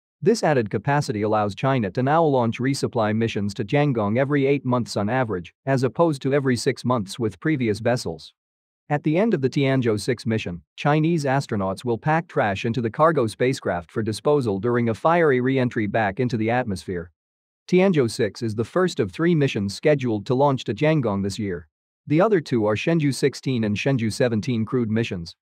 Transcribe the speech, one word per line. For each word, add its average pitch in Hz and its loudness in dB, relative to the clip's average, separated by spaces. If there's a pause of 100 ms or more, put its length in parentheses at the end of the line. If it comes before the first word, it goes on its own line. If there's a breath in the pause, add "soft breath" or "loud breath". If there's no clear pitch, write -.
(220)
This 214 2
added 135 2
capacity 123 -2
allows 104 0
China 135 0
to 123 -2
now 151 4
launch 127 2
resupply 120 0
missions 110 -2
to 110 -4
Jiangong 117 0
every 139 2
eight 139 2
months 123 -2
on 104 -2
average, 110 -4 (100)
as 135 2
opposed 139 0
to 135 -2
every 135 2
six - -2
months 120 -2
with 110 -4
previous 123 -2
vessels. 110 -4 (540)
At 147 -2
the 156 2
end 220 2
of 160 0
the 131 0
Tianzhou 131 0
six - -4
mission, 107 -4 (120)
Chinese 156 0
astronauts 117 -2
will 117 -2
pack 160 -2
trash 107 -2
into 120 -2
the 113 -2
cargo 151 2
spacecraft 104 -2
for 117 -4
disposal 110 0
during 120 0
a 113 0
fiery 160 4
re-entry 123 0
back 107 0
into 123 0
the 110 0
atmosphere. 101 -4 (600)
Tianzhou 180 4
six 104 -2
is 113 -4
the 110 -2
first 180 0
of 107 0
three 170 0
missions 120 0
scheduled 127 0
to 127 0
launch 135 2
to 117 -4
Jiangong 117 0
this 98 -4
year. 90 -6 (380)
The 151 2
other 202 4
two 113 -2
are 107 2
Shenzhou 147 0
sixteen 131 -2
and 104 -2
Shenzhou 117 0
seventeen 113 0
crewed 120 -2
missions, 110 -4